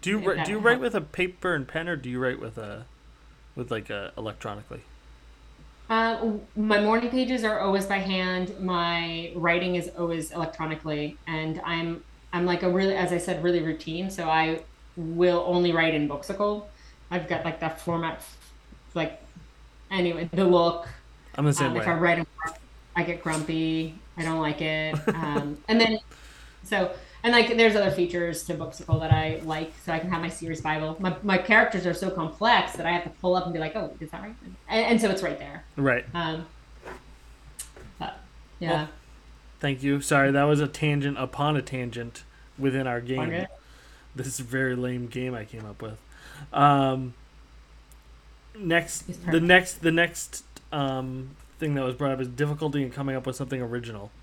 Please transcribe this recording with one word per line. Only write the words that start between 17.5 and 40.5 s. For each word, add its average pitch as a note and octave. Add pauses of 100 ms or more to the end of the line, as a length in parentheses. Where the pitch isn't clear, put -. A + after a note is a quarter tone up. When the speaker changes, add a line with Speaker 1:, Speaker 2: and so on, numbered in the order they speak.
Speaker 2:
that D#3+
format, E3
f-, - (560)
like, D#3+ (680)
anyway, E3+
the F#3+
look. E3+ (460)
Speaker 1:
I'm C#3
the D3
same C#3
Speaker 2:
Um, -
if A#2
Speaker 1:
way. F3
Speaker 2:
I E3
write E3+
a E3 (200)
lot, - (380)
I F3
get E3+
grumpy. D#3+ (220)
I E3+
don't D#3+
like D3+
it. D#3
Speaker 1:
<laughs> -
Speaker 2:
Um, D3+ (100)
and A3+
then, A3+ (680)
so, F#3+ (320)
and, A#3
like, A#3
there's A3
other -
features E3+
to E3+
Booksicle D#3+
that D#3+
I D#3+
like, D#3+ (120)
so E3+
I D#3+
can F3+
have E3
my E3+
series D#3+
Bible. D#3
My, F#3
my G3
characters G#3+
are F3
so F#3
complex F#3
that D#3
I E3
have -
to -
pull F3+
up F3+
and F3
be E3
like, D#3
"Oh, -
is D#3
that -
right?" G#3+ (340)
And, A3
and A3+
so G#3+
it's F#3
right D3+
there. - (120)
Speaker 1:
Right. C3 (100)
Speaker 2:
Um, E3 (1500)
but, - (400)
yeah. E3
Speaker 1:
Well, D#3 (720)
thank C3+
you. C#3
Sorry, C#3
that C#3
was D3